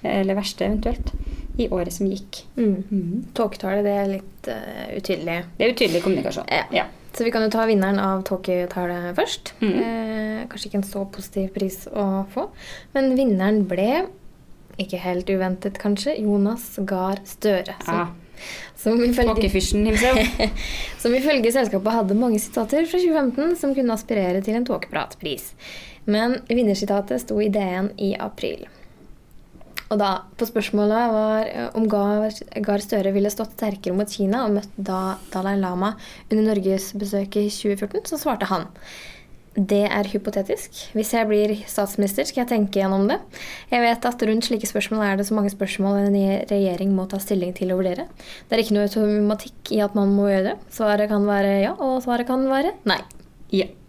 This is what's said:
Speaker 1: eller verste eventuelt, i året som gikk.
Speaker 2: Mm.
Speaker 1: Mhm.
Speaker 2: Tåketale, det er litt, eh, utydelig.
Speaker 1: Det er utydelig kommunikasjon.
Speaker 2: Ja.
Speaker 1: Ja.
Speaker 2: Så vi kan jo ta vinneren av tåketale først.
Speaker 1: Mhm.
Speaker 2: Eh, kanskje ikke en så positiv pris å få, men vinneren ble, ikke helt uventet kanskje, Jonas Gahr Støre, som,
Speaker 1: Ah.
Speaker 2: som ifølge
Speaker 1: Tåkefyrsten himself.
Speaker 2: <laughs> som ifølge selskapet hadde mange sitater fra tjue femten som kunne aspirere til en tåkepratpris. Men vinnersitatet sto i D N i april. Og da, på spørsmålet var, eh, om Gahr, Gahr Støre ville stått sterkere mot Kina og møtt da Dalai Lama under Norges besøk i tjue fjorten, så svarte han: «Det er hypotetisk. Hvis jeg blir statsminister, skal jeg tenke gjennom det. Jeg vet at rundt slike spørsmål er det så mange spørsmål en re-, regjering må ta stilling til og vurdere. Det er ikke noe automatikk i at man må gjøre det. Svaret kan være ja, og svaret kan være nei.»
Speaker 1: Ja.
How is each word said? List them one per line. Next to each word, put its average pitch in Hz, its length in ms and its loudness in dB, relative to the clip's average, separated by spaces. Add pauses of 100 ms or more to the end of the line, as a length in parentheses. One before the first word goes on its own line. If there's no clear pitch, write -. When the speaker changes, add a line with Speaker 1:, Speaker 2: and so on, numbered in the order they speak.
Speaker 1:
eller 190 320 0
verste 202 300 -4
eventuelt, 220 460 -2 (480)
i 233 100 0
året 175 220 -2
som 196 160 -2
gikk. - 360 -6 (120)
Speaker 2:
Mm. 202 280 2
Speaker 1:
Mhm. 196 400 -2 (100)
Speaker 2:
Tåketale, 202 500 -2
det 202 80 2
er 202 160 0
litt, 196 400 -8
eh, - 520 -10
utydelig. 170 440 -4 (140)
Speaker 1:
Det - 80 2
er 247 80 4
utydelig 175 300 2
kommunikasjon. - 460 0
Speaker 2:
Ja. 147 220 2
Speaker 1:
Ja. 165 120 0 (300)
Speaker 2:
Så 233 100 -4
vi 233 80 2
kan 226 100 0
jo 220 80 2
ta 226 160 2
vinneren 196 340 4
av 190 240 0
tåketale 180 920 -2
først. - 440 -4
Speaker 1:
Mhm. 202 220 2
Speaker 2:
Eh, 220 680 -4
kanskje 214 220 -12
ikke - 60 -8
en 196 80 0
så 196 280 -6
positiv 190 420 -6
pris 190 380 -4
å 196 380 0
få, 349 200 -6 (440)
men 269 240 2
vinneren 208 500 4
ble, 220 380 0 (720)
ikke 185 200 -6
helt 180 280 -2
uventet 190 520 0
kanskje, 208 420 0
Jonas 208 640 0
Gahr 190 400 -2
Støre, - 480 0 (100)
som, 170 120 -2
Speaker 1:
Ah. 175 120 0 (680)
Speaker 2:
som 233 240 2
ifølge 240 360 4
Speaker 1:
Tåkefyrsten 208 520 2
himself. 220 640 4 (100)
Speaker 2:
<laughs> - 380 -6
som 233 120 2
ifølge 262 400 4
selskapet 214 400 2
hadde 208 240 2
mange 226 240 4
sitater 277 460 0
fra 349 140 0
tjue 339 180 4
femten 285 400 2
som 277 160 0
kunne 254 200 2
aspirere 196 500 0
til 214 100 0
en 240 120 2
tåkepratpris. - 880 -6 (520)
Men 226 420 2
vinnersitatet 202 760 2
sto 214 180 -2
i 214 100 2
D 202 80 2
N 190 400 0
i 202 160 0
april. - 540 -6 (1200)
Og 214 80 2
da, 196 220 2 (180)
på 233 80 0
spørsmålet 220 680 2
var, 214 340 2
eh, - 260 -6
om 220 140 2
Gahr, 208 420 2 (320)
Gahr 202 180 0
Støre 196 340 0
ville 202 160 4
stått 220 260 -6
sterkere 196 400 -4
mot 208 140 2
Kina 208 340 0
og 208 80 2
møtt 208 260 0
da 190 380 -2 (160)
Dalai 190 240 -2
Lama 190 400 0 (340)
under 214 140 4
Norges 190 480 2
besøk 202 460 -2
i 208 100 2
tjue 202 300 -2
fjorten, 208 260 -4
så 302 160 -6
svarte 247 280 -2
han: 180 200 -2 (880)
«Det 202 320 4
er 208 220 2
hypotetisk. 208 580 -2 (240)
Hvis 214 220 -2
jeg 226 120 2
blir 214 260 2 (120)
statsminister, 202 640 -2
skal 247 160 -2
jeg 240 80 -2
tenke 208 260 2
gjennom 196 320 4
det. 330 80 2 (540)
Jeg 240 100 4
vet 233 240 2
at 240 160 0
rundt 220 240 2
slike 214 240 -2
spørsmål 214 380 -2
er 196 100 2
det 202 80 0
så 208 80 0
mange 202 160 2
spørsmål 196 540 0
en 202 100 4
re-, 196 380 2
regjering 196 420 2
må 185 160 0
ta 196 80 -4
stilling 180 400 -2
til 185 160 0
og 185 80 2
vurdere. 185 240 0 (440)
Det - 100 0
er - 20 2
ikke 220 160 4
noe 208 80 4
automatikk 208 880 0
i 214 80 4
at 202 160 0
man 202 160 6
må 202 160 4
gjøre 190 220 2
det. - 40 -4 (140)
Svaret 208 400 2
kan 208 160 4
være 202 380 4
ja, 254 100 2
og 262 320 0
svaret 240 240 0
kan 262 160 2
være 269 300 2 (100)
nei.» 185 160 2 (480)
Speaker 1:
Ja. 190 220 0 (180)